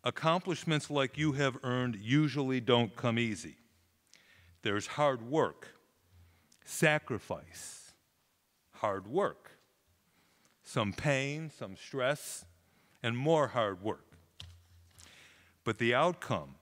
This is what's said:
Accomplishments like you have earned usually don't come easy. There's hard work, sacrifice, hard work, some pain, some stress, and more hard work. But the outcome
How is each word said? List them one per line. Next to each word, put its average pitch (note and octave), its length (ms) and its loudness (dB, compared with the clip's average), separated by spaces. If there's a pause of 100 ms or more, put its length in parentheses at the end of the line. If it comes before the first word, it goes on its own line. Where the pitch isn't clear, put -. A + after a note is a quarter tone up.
Accomplishments D#3+ 840 0
like C3+ 260 0
you D3+ 160 2
have C3+ 300 2
earned B2+ 360 0
usually C3 640 2
don't A#2+ 340 4
come A#2 240 0
easy. A2+ 380 -2 (1040)
There's G#2 260 0
hard C3 440 0
work, C3 380 0 (960)
sacrifice, - 1300 -4 (800)
hard G2 340 -4
work, C3 460 -4 (1080)
some G#2 300 -2
pain, C#3+ 680 -2
some G2 160 -12
stress, - 680 -4 (580)
and A#2 140 -2
more D3 320 2
hard G#2 340 -2
work. G2+ 220 -4 (1600)
But A2+ 140 -2
the A#2+ 160 2
outcome B2 680 0